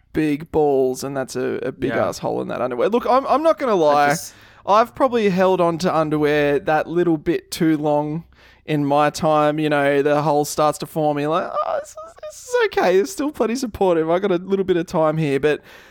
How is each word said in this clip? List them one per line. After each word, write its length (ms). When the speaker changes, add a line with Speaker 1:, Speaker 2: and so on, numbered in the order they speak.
Speaker 1:
big 400
balls, 540
and 100
that's 220
a, 220
a 120
big 200
Speaker 2:
Yeah. 180
Speaker 1:
asshole 320
in 80
that 120
underwear. 280
Look, 200
I'm, 180
I'm 160
not 160
gonna 180
Speaker 2:
I 20
Speaker 1:
lie. 300
Speaker 2:
just 240
Speaker 1:
I've 280
probably 360
held 320
on 180
to 160
underwear 640
that 260
little 300
bit 340
too 280
long 480
in 180
my 260
time. 480
You 120
know, 320
the 200
hole 220
starts 360
to 60
form. 320
You're 120
like, 200
"Oh, 300
this 120
is, 300
this 280
is 60
okay. 320
It's 160
still 180
plenty 240
supportive." 540
I 100
got 120
a 60
little 280
bit 100
of 100
time 300
here, 240
but 220